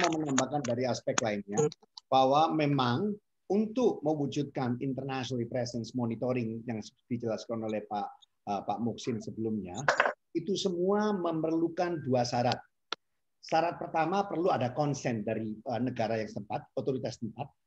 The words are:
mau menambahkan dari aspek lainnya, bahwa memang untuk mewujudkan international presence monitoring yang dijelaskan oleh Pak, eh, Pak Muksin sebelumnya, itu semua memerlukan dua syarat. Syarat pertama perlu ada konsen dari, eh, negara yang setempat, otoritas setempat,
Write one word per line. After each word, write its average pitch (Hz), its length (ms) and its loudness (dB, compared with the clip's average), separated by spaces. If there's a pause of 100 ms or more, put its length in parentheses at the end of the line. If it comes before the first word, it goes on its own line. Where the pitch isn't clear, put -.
mau 165 80 2
menambahkan 143 480 2
dari 120 240 0
aspek - 320 0
lainnya, 104 480 2 (400)
bahwa 135 480 6
memang 143 560 2 (400)
untuk 220 560 2
mewujudkan 135 720 -2
international 131 720 -2
presence 120 400 -4
monitoring 117 720 -2
yang 113 160 -4 (320)
dijelaskan 113 560 -2
oleh 107 240 -2
Pak, 104 160 -2 (400)
eh, 202 160 0
Pak 101 160 -2
Muksin 113 400 -2
sebelumnya, 104 560 -4 (600)
itu - 240 -2
semua 196 560 2
memerlukan 165 880 0
dua 123 240 2
syarat. 123 320 2 (800)
Syarat 165 400 2
pertama 175 480 0
perlu 170 240 2
ada 123 240 0
konsen 131 480 0
dari, 110 320 -2
eh, 117 240 -4
negara 117 400 0
yang 104 80 -2
setempat, - 480 -8
otoritas 127 400 -2
setempat, 120 320 -8 (200)